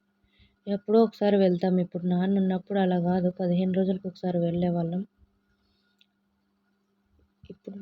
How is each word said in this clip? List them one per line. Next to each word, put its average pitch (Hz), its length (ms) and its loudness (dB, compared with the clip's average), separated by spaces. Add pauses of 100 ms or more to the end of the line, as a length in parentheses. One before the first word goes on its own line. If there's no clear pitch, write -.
(680)
ఎప్పుడో 208 360 2
ఒకసారి 208 340 2
వెళ్తాం. 185 420 2
ఇప్పుడు 175 280 -4
నాన్న 185 320 0
ఉన్నప్పుడు 185 400 -2
అలా 180 220 2
కాదు, 180 400 0
పదిహేను 185 320 0
రోజులకు 190 360 -2
ఒకసారి 180 300 -4
వెళ్ళేవాళ్ళం. 170 680 -2 (2500)
ఇప్పుడు 196 320 -16